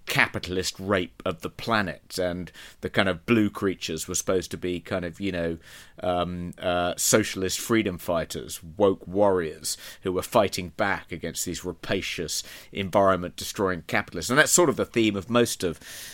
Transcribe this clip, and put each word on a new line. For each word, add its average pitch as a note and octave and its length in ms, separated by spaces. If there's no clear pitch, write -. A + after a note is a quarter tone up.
capitalist F#2 760
rape F#2+ 460
of F2+ 160
the - 80
planet, G2 680
and F2+ 320
the - 80
kind G#2 180
of F2 180
blue G#2+ 240
creatures F2 560
were F#2 100
supposed F#2 360
to F#2 60
be F2+ 240
kind F2+ 240
of, E2+ 160
you G2 100
know, E2+ 260
um, F2 580
uh, F2 360
socialist F#2+ 600
freedom G2+ 400
fighters, D#2+ 640
woke F#2+ 460
warriors F2 720
who F#2+ 100
were F2+ 100
fighting F#2+ 540
back G2 380
against E2 320
these E2+ 180
rapacious, F2+ 800
environment-destroying F#2 1120
capitalists. F2 420
And B2+ 80
that's D3 140
sort F3 180
of A2 60
the - 100
theme A2 300
of F#2+ 140
most A#2+ 340
of E2+ 160